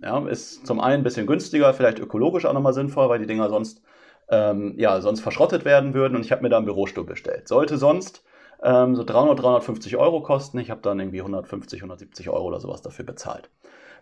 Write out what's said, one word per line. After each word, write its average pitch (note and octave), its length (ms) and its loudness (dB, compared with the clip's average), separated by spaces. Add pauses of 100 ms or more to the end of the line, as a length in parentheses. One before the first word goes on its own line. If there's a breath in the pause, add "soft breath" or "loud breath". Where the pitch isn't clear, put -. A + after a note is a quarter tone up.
Ja, C#3 280 -4
ist - 360 -10
zum A2+ 140 -2
einen C3+ 220 2
ein - 20 0
bisschen B2 240 -2
günstiger, D3 480 2
vielleicht A2+ 240 2
ökologisch E3 460 -2
auch - 80 2
nochmal C3+ 220 2
sinnvoll, C#3 340 0
weil A#2 100 2
die G#2+ 80 -4
Dinger A2 220 -2
sonst, A2 340 -4 (460 soft breath)
ähm, G#2 480 2
ja, F#2+ 240 2
sonst G#2 200 0
verschrottet D#3+ 440 -4
werden C#3 300 4
würden. C3+ 200 2
Und A2+ 100 -2
ich A2 60 -8
hab B2+ 120 0
mir B2 80 0
da A2+ 80 4
einen G#2+ 80 0
Bürostuhl F#2+ 380 -4
bestellt. - 440 -10
Sollte D3+ 280 2
sonst, D3+ 480 0 (380 soft breath)
ähm, B2+ 320 4
so A#2+ 80 -2
dreihundert, C3 380 4
dreihundertfünfzig A#2+ 560 0
Euro D3+ 260 2
kosten. C#3 360 -2
Ich A2+ 120 -8
hab A2 120 -10
dann G2 180 -2
irgendwie F#2 220 -8
hundertfünfzig, G2 600 -10
hundertsiebzig F2+ 460 -16
Euro F2+ 160 -4
oder F2 160 -6
sowas - 220 -12
dafür - 240 -14
bezahlt. - 440 -14 (520 loud breath)